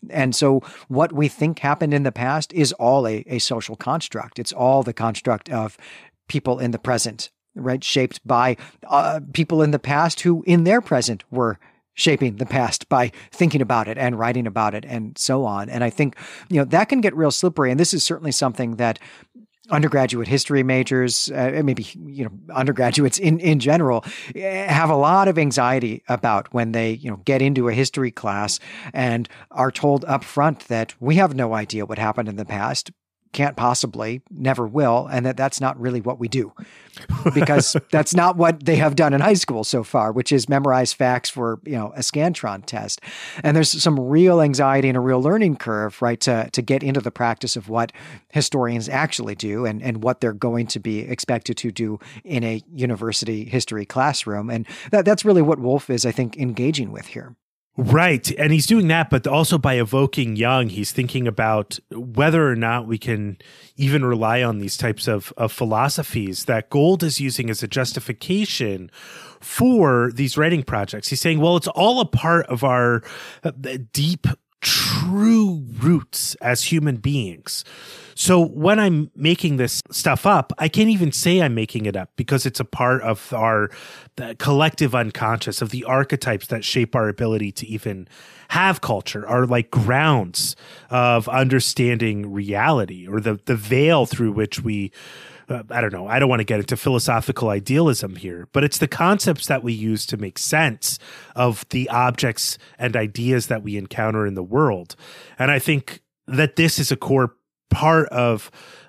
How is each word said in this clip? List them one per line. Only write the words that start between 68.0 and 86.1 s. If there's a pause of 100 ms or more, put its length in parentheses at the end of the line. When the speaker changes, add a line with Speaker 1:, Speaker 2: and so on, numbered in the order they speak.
Speaker 2:
for
these
writing
projects.
He's
saying,
"Well,
it's
all
a
part
of
our, (400)
uh, (400)
deep, (360)
true (160)
roots
as
human
beings." (520)
So
when
I'm
making
this (100)
stuff
up,
I
can't
even
say
I'm
making
it
up
because
it's
a
part
of
our, (460)
the
collective
unconscious,
of
the
archetypes